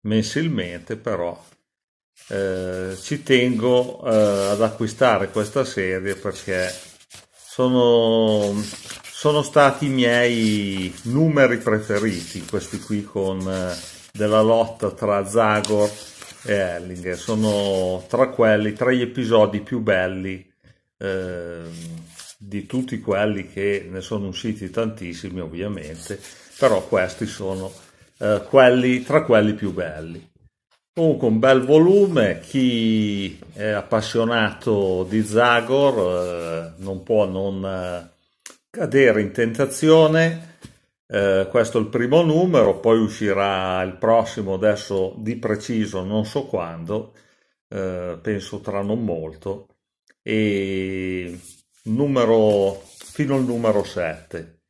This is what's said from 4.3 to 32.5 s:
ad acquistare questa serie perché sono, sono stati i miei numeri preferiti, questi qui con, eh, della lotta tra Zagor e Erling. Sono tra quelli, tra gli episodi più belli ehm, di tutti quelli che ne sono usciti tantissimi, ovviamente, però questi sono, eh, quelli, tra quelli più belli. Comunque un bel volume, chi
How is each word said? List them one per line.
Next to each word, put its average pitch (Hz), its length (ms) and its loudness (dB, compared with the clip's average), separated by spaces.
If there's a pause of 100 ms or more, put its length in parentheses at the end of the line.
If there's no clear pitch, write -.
ad 104 100 0
acquistare 110 680 0
questa 110 340 -2
serie 95 520 -4
perché 92 560 -6 (600)
sono, 113 1200 2 (500)
sono 151 380 0
stati 143 440 2
i 139 40 0
miei 113 1040 0 (100)
numeri 135 540 2
preferiti, 104 880 -2
questi 95 340 -6
qui 104 240 -6
con, 95 360 -4 (100)
eh, 92 260 -4 (360)
della 107 300 2
lotta 113 500 2
tra 101 340 -2
Zagor 107 640 2 (540)
e 107 100 -2
Erling. 90 600 -4
Sono 98 920 -2
tra 127 220 2
quelli, 107 440 2
tra 127 180 0
gli 127 100 2
episodi 110 600 2
più 123 180 -6
belli 95 680 -2 (520)
ehm, 87 720 -8 (680)
di 101 280 -10
tutti 127 340 -4
quelli 101 480 -2
che 98 420 -4
ne 92 120 -10
sono 101 260 -6
usciti 104 420 -8
tantissimi, 92 680 -6
ovviamente, 85 800 -10 (400)
però 110 280 4
questi 95 380 -2
sono, 95 460 -8 (480)
eh, 104 280 0
quelli, 127 560 6
tra 143 200 0
quelli 107 300 4
più 98 200 -6
belli. 82 640 -10 (580)
Comunque 143 340 2
un 110 120 4
bel 131 220 4
volume, 156 800 4
chi 110 1000 0 (140)